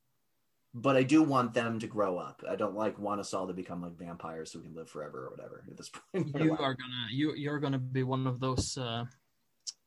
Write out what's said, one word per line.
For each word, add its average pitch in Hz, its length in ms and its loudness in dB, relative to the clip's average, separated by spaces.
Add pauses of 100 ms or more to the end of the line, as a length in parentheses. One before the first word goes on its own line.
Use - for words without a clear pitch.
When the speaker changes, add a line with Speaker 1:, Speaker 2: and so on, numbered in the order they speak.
(720)
Speaker 1:
But 120 220 4
I 131 80 8
do 156 200 8
want 127 300 4
them 117 260 2
to 107 80 -4
grow 95 300 2
up. - 300 -8
I 92 80 -2
don't, 98 200 0
like, 104 240 -2
want 101 220 -2
us - 120 -8
all 95 140 -2
to 92 60 -4
become, 90 280 -6
like, 87 160 -8
vampires 82 540 -10
so 85 80 -12
we 82 60 -12
can 80 100 -14
live 80 140 -12
forever 71 380 -10
or - 40 -10
whatever - 380 -14
at - 80 -14
this - 120 -14
<laughs> - 240 -16
point 170 140 0
in 143 80 -4
our 151 100 0
Speaker 2:
You 160 60 6
Speaker 1:
life. 156 80 2
Speaker 2:
are 135 160 2
gonna, 123 360 -6
you, 143 240 2
you're 143 240 -2
gonna 139 200 2
be 127 240 0
one 131 240 2
of 123 120 0
those, 131 380 0
uh, 117 280 -2 (800)